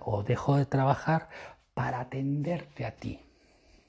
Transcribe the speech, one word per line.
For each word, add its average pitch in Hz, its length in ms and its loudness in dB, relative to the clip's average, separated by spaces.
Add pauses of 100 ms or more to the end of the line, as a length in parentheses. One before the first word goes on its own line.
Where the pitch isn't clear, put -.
o 104 180 0
dejo 127 340 2
de 139 80 4
trabajar 139 640 2 (440)
para 127 260 -2
atenderte 139 880 -4
a 110 100 -8
ti. - 240 -8 (680)